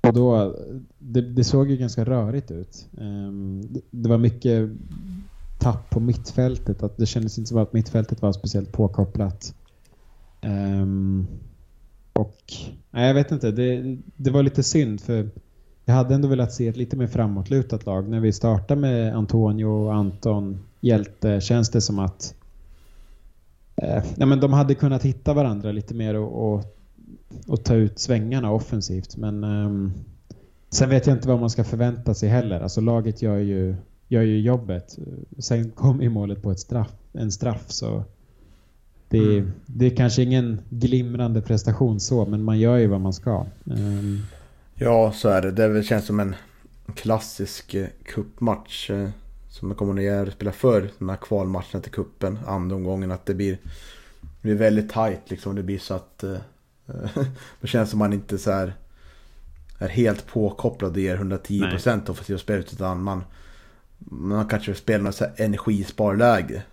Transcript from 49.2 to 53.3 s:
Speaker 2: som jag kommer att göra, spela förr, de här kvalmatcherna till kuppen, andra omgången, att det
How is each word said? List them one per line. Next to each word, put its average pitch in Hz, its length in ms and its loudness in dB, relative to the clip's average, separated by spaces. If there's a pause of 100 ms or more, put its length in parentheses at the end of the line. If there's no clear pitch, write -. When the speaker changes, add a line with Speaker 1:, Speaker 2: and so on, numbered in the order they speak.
Speaker 2:
som - 200 -10
jag 101 80 -6
kommer 101 200 -2
att 98 60 0
göra, 101 280 0
spela 101 200 -6
förr, 104 380 2 (100)
de 92 100 -6
här 95 60 -4
kvalmatcherna 95 640 -4
till - 100 -14
kuppen, 98 540 -6
andra 95 300 -4
omgången, 95 360 -4
att 90 140 -8
det 98 80 -2